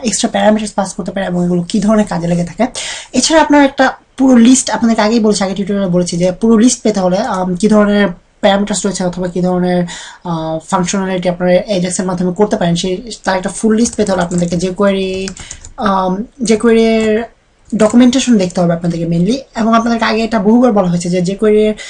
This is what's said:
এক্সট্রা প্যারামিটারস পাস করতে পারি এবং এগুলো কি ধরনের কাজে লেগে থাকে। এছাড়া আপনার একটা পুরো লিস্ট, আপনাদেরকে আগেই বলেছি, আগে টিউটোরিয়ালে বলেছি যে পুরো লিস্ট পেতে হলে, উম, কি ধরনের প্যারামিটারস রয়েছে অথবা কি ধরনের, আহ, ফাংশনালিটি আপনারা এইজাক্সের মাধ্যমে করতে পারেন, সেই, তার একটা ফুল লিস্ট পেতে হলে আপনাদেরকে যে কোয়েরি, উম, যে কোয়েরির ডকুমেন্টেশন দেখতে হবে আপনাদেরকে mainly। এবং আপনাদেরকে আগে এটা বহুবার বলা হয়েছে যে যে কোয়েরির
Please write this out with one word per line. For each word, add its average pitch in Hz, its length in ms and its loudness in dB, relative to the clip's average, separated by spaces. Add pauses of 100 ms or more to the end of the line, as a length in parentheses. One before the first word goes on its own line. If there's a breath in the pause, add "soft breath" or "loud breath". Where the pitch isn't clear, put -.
এক্সট্রা 220 260 -2
প্যারামিটারস 214 420 0
পাস 196 220 -4
করতে 185 180 -8
পারি 190 140 -6
এবং 175 200 -2
এগুলো 175 160 0
কি 202 180 -2
ধরনের 214 260 2
কাজে 175 220 -4
লেগে 175 160 0
থাকে। 220 240 -2 (460 loud breath)
এছাড়া 311 280 2
আপনার 294 240 4
একটা 269 280 0 (240)
পুরো 262 200 4
লিস্ট, 254 320 4
আপনাদেরকে 220 320 2
আগেই 220 180 2
বলেছি, 208 240 0
আগে 196 100 -4
টিউটোরিয়ালে 196 380 -2
বলেছি 175 260 0
যে 180 140 0
পুরো 226 260 2
লিস্ট 247 240 2
পেতে 208 180 0
হলে, 180 180 0
উম, 185 380 -4
কি 208 120 -2
ধরনের 208 400 4 (340)
প্যারামিটারস 202 440 0
রয়েছে 185 200 -4
অথবা 180 220 -4
কি 180 140 -4
ধরনের, 180 440 0 (380 loud breath)
আহ, 160 360 -6 (100)
ফাংশনালিটি 185 600 -2
আপনারা 180 220 0
এইজাক্সের 180 540 0
মাধ্যমে 180 280 -2
করতে 208 240 0
পারেন, 170 180 0
সেই, 190 360 -6 (120)
তার 190 140 -2
একটা 185 120 -6
ফুল 214 260 0
লিস্ট 226 200 0
পেতে 202 160 0
হলে 185 100 0
আপনাদেরকে 175 360 -2
যে 185 120 -2
কোয়েরি, 190 580 -2 (500 loud breath)
উম, 190 460 -2 (180)
যে 220 160 2
কোয়েরির 226 680 2 (520)
ডকুমেন্টেশন 247 640 4
দেখতে 185 240 0
হবে 170 120 2
আপনাদেরকে 170 320 -4
mainly। 175 320 0 (180)
এবং 226 180 0
আপনাদেরকে 226 320 0
আগে 220 180 -2
এটা 220 160 -2
বহুবার 233 320 4
বলা 196 180 2
হয়েছে 175 200 -2
যে 180 120 0
যে 185 140 -2
কোয়েরির 214 380 2 (160 loud breath)